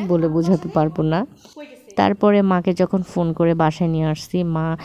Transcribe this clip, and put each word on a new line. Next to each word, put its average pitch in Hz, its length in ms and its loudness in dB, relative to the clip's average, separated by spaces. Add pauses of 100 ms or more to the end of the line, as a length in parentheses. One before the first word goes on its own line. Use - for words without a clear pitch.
বলে 170 200 2
বোঝাতে 165 420 0
পারবো 156 320 0
না। 160 240 0 (720)
তারপরে 202 460 2
মাকে 185 320 0
যখন 185 280 0
ফোন 170 320 -4
করে 170 200 2
বাসায় 165 360 0
নিয়ে 160 160 0
আসছি, 156 380 -4
মা 165 420 -2